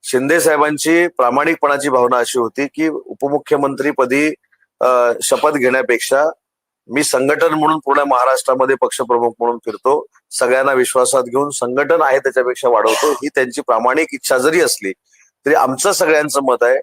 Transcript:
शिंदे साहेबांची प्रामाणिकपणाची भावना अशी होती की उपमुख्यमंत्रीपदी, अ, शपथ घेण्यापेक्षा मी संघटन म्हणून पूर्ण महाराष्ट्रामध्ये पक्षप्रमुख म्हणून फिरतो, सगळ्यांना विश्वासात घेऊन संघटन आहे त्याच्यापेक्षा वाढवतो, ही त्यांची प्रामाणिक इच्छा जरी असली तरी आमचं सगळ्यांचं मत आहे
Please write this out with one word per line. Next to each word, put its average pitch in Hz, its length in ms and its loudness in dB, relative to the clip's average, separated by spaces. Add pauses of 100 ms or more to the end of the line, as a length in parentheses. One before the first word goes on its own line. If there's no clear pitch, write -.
शिंदे 139 380 0
साहेबांची 156 640 2
प्रामाणिकपणाची 143 800 0
भावना 123 280 2
अशी 123 220 -2
होती 120 280 -2
की 160 220 -4
उपमुख्यमंत्रीपदी, 143 1400 -2 (480)
अ, 123 300 2 (120)
शपथ 139 280 0
घेण्यापेक्षा 131 760 0 (640)
मी 139 160 -2
संघटन 147 500 0
म्हणून 156 260 0
पूर्ण 139 200 0
महाराष्ट्रामध्ये 131 760 2
पक्षप्रमुख 120 640 -2
म्हणून 120 180 -2
फिरतो, 127 480 -4 (260)
सगळ्यांना 131 420 0
विश्वासात 127 500 2
घेऊन 135 260 -2
संघटन 139 520 0
आहे 139 180 2
त्याच्यापेक्षा 127 500 -2
वाढवतो, 120 420 2
ही 135 160 -4
त्यांची 131 340 -2
प्रामाणिक 127 520 0
इच्छा 131 240 -2
जरी 156 240 2
असली 98 320 -2 (520)
तरी 143 80 2
आमचं 135 380 0
सगळ्यांचं 151 520 0
मत 127 180 0
आहे 127 220 2